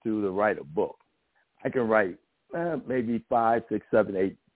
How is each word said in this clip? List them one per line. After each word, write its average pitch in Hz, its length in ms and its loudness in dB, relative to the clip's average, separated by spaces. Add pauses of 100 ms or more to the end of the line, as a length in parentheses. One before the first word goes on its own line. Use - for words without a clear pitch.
two 107 200 -2
to 98 80 0
write 101 280 0
a 71 60 -12
book. 80 320 -4 (680)
I 135 60 -4
can 120 180 -2
write, 104 280 2 (380)
eh, 170 220 -4 (100)
maybe 117 320 -2 (100)
five, 113 400 2
six, 107 220 -4
seven, 104 260 2
eight 92 200 0 (200)